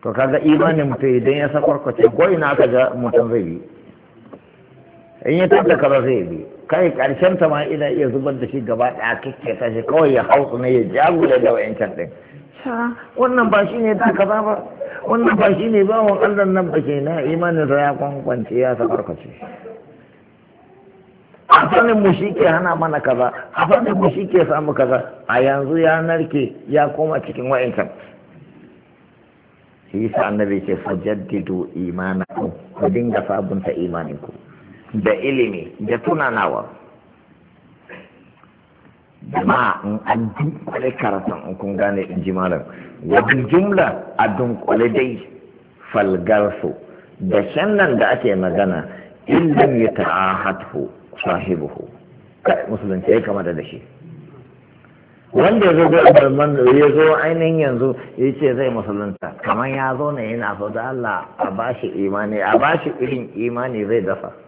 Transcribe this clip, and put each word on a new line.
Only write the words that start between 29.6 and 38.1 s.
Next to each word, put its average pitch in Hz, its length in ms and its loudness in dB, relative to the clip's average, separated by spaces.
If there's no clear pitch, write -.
Shi 107 140 -4
yasa 98 220 -2
annabi 101 380 -2
ce, 95 100 -2
"Fajaddidu 95 920 -6
imanakum," 92 760 -6
ku - 120 -2
dinga 101 380 -2
sabunta 98 460 -4
imaninku 85 560 -6
da 107 220 2
ilimi, 117 640 -2
da 110 180 -2
tunanawa. 110 680 -2